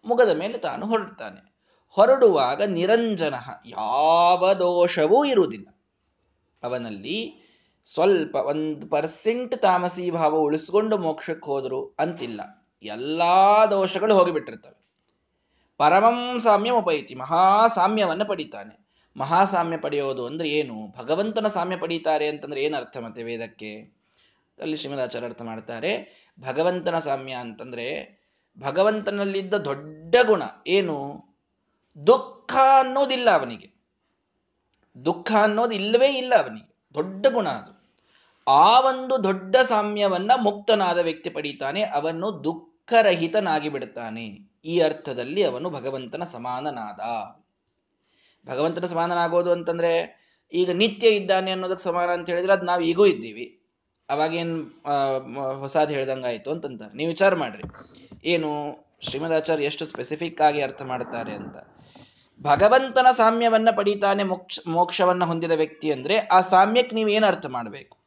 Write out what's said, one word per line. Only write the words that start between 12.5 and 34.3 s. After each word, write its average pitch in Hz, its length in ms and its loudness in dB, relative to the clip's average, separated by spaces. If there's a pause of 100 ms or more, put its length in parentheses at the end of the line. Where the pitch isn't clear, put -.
ಎಲ್ಲಾ 175 840 4
ದೋಷಗಳು 196 500 2
ಹೋಗಿಬಿಟ್ಟಿರ್ತವೆ. 170 680 0 (920)
ಪರಮಂ 233 640 2
ಸಾಮ್ಯಂ 220 360 2
ಉಪೈತಿ, 165 400 -2
ಮಹಾಸಾಮ್ಯವನ್ನ 190 1080 2
ಪಡಿತಾನೆ. 147 640 -10 (320)
ಮಹಾಸಾಮ್ಯ 170 600 0
ಪಡೆಯೋದು 139 480 -4
ಅಂದ್ರೆ 156 240 -6
ಏನು? 120 480 -4
ಭಗವಂತನ 208 500 -2
ಸಾಮ್ಯ 185 300 -4
ಪಡೀತಾರೆ 160 500 -2
ಅಂತಂದ್ರೆ 143 360 -6
ಏನ್ 151 120 -2
ಅರ್ಥ 127 220 -8
ಮತ್ತೆ 117 260 -12
ವೇದಕ್ಕೆ? 110 720 -12 (680)
ಅಲ್ಲಿ 156 160 -6
ಶ್ರೀಮದಾಚಾರ್ಯ 131 500 -8
ಅರ್ಥ 117 140 -14
ಮಾಡ್ತಾರೆ, 113 500 -8 (480)
ಭಗವಂತನ 165 580 -2
ಸಾಮ್ಯ 139 360 -6
ಅಂತಂದ್ರೆ 120 540 -12 (720)
ಭಗವಂತನಲ್ಲಿದ್ದ 196 960 -2
ದೊಡ್ಡ 156 680 -4
ಗುಣ 208 200 2 (240)
ಏನು? 151 580 -2 (840)
ದುಃಖ - 480 2 (240)
ಅನ್ನೋದಿಲ್ಲ 262 500 2
ಅವನಿಗೆ, 131 460 -2 (1300)